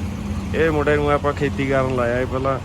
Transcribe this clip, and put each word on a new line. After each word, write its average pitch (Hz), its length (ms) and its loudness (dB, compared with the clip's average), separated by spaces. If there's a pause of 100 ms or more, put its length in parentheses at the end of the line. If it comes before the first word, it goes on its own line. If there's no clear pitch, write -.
(560)
ਇਹ 156 160 2
ਮੁੰਡੇ 147 240 2
ਨੂੰ 147 160 2
ਆਪਾਂ 143 220 2
ਖੇਤੀ 135 320 -2
ਕਰਨ 131 300 2
ਲਾਇਆ, 120 240 0
ਇਹ 127 60 0
ਪਹਿਲਾਂ 131 400 -2